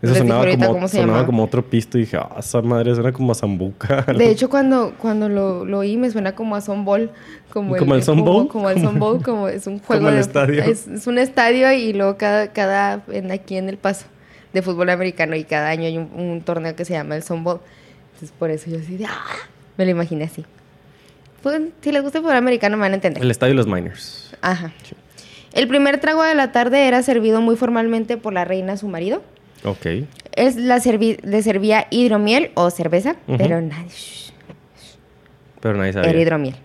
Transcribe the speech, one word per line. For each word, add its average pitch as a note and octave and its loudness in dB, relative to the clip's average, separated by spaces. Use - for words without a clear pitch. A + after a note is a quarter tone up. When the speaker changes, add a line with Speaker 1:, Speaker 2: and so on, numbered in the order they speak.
Speaker 1:
Eso A#2+ 4
Speaker 2:
Les B2+ 4
dije A#2+ 4
Speaker 1:
sonaba A#2 4
Speaker 2:
ahorita B2+ 2
Speaker 1:
como, - 4
Speaker 2:
cómo F3+ -2
se F#3+ -2
Speaker 1:
sonaba A#2 2
Speaker 2:
llamaba. B2 2
Speaker 1:
como A#2+ 2
otro A#2+ -2
pisto A#2 -2
y A#2+ 2
dije, G2+ -2
"Ah, - -6
esa A#2+ -2
madre A#2 2
suena A#2 0
como B2+ 0
a A2 2
zambuca". G2+ -2
<laughs> C3+ 0
Speaker 2:
De A#3 2
hecho, A3+ 2
cuando, C4 2
cuando G#3+ -2
lo, G3 -2
lo G3 -4
oí, G3+ -2
me B3 -2
suena G3 -4
como A3 -6
a G3+ -6
sombol, G3+ -2
como G3+ -4
el, C#3 0
Speaker 1:
¿Como C#3 4
el B2+ 2
Speaker 2:
como, D#3 4
Speaker 1:
sombol? G3+ 4
Speaker 2:
como G3+ -2
el F#3+ 2
Speaker 1:
Como E3+ 2
Speaker 2:
sombol, G#3+ 0
como G#3+ -2
es F#3+ -6
un G3+ -8
Speaker 1:
<laughs> - -
como - -20
Speaker 2:
juego D#3 2
Speaker 1:
el D3 4
Speaker 2:
de C3+ 4
Speaker 1:
estadio. C#3 2
Speaker 2:
es, A3+ 0
es G#3+ -8
un A#3+ 0
estadio B3+ 4
y A#3 0
luego G3 0
cada, G#3 0
cada, G3+ 0
en, F#3+ -6
aquí F#3+ -8
en F#3+ -4
El G3 -10
Paso, G3 -4
de F#3+ 0
fútbol F3+ 0
americano, F3 -2
y D#3 -6
cada D3+ -2
año E3 -2
hay E3 -4
un, E3 -8
un E3+ -6
torneo E3 -6
que F3 -8
se F3+ -8
llama D3+ -6
el D#3+ -8
sombol. E3+ -6
Entonces, - -20
por D#3+ -4
eso D#3 -8
yo E3 -8
así E3 -10
de, G#3+ -8
"Ah", - -12
me F#3+ 0
lo F#3 2
imaginé E3+ -2
así. D#3+ -12
Pues, D4+ -2
si D4 -2
les C#4 2
gusta C#4+ -4
el D#4+ -6
fútbol D4 2
americano, A#3 2
me G#3+ 0
van F#3+ 2
a G3 0
entender. F3 -2
Speaker 1:
El B2 4
estadio B2+ 2
de C3+ 4
los A#2 4
Miners. - -6
Speaker 2:
Ajá. F3 -2
Speaker 1:
Sí. - -20
Speaker 2:
El B3 2
primer C#4 2
trago D#4 2
de D#4+ 2
la C4+ 2
tarde B3 4
era B3+ 4
servido A3+ 2
muy A#3 4
formalmente A3+ 0
por G#3+ -6
la F3+ 0
reina F#3+ -4
a G3+ -6
su G3+ -8
marido. G3 -4
Speaker 1:
Ok. G2 -4
Speaker 2:
Es B3+ 2
la B3 2
servi-, A3+ 2
le G3+ 0
servía G#3 2
hidromiel A3 2
o F3 2
cerveza, F3 -2
Speaker 1:
Ujú. C3 -2
Speaker 2:
pero E3 2
nadie, E3 -8
shh, - -18
Speaker 1:
Pero G#2+ 0
nadie F#2+ 0
sabía. G2+ 2
Speaker 2:
era D#3+ 2
hidromiel. D#3 0